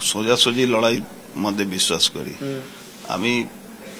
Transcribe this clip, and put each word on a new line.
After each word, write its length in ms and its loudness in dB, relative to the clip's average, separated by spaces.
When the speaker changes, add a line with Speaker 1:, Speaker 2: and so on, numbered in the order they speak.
Speaker 1:
সোজাসুজি 640 4
লড়াইয়ের 360 4
মধ্যে 280 2
বিশ্বাস 440 2
করি। 320 -8
Speaker 2:
হুম। 200 -6
Speaker 1:
আমি, 360 2